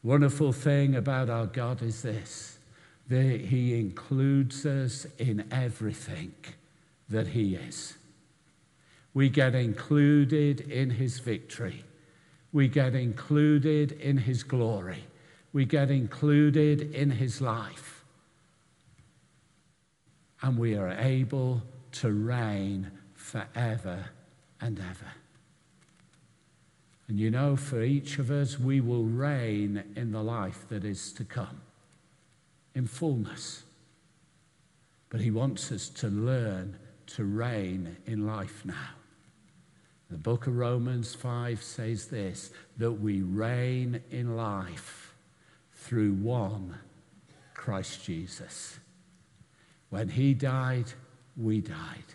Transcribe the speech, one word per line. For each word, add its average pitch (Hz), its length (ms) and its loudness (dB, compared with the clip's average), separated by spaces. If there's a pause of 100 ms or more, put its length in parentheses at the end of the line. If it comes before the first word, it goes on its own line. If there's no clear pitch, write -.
Wonderful 139 500 6
thing 139 420 4
about 131 340 0
our 113 180 0
God 123 340 -4
is 113 200 -4
this, - 580 -8 (500)
that 127 320 4
he 123 360 2
includes 135 880 2
us 135 400 0 (120)
in 107 340 0
everything 110 840 -4 (760)
that 107 180 0
he 104 280 0
is. - 420 -12 (1160)
We 135 160 6
get 131 260 6
included 143 1040 4
in 131 300 0
his 117 260 0
victory. - 680 -6 (720)
We 139 140 6
get 131 260 4
included 147 1000 4
in 139 240 0
his 123 260 0
glory. 98 640 -2 (480)
We 135 120 4
get 139 240 2
included 147 1040 4
in 139 160 2
his 123 320 0
life. 113 600 -6 (2500)
And 131 120 2
we 113 200 2
are 92 160 0
able 127 720 0 (300)
to 113 180 0
reign 104 800 -2 (240)
forever 107 880 -6 (560)
and 117 160 -4
ever. 90 360 -12 (1900)
And 104 120 -2
you 113 120 2
know, 139 240 4
for 131 260 -2
each 139 380 0
of 127 100 0
us, 143 300 0
we 131 220 2
will 120 240 2
reign 113 800 0 (120)
in 113 160 -4
the 107 100 -2
life 107 480 -4
that 104 160 -6
is 98 280 -8
to 120 100 -10
come, - 380 -8 (1120)
in 127 100 0
fullness. - 800 -4 (1500)
But 113 120 -2
he 113 100 2
wants 120 400 -2
us 98 180 -8
to - 180 -6
learn 104 720 -2 (380)
to 110 80 -4
reign 98 840 -2
in 107 220 -4
life 104 360 -8
now. 139 260 -10 (1200)
The 87 80 -10
book 117 300 -2
of 123 80 0
Romans 123 580 0
five 120 480 -4
says 113 460 -6
this, 95 440 -8 (260)
that 117 160 0
we 104 280 0
reign 123 880 -2
in 120 280 -4
life 98 760 -8 (600)
through 104 400 0
one 98 640 -2 (760)
Christ - 520 -8
Jesus. - 720 -10 (1120)
When 98 180 -4
he 135 260 2
died, 127 600 -2 (420)
we 110 240 0
died. 80 560 -10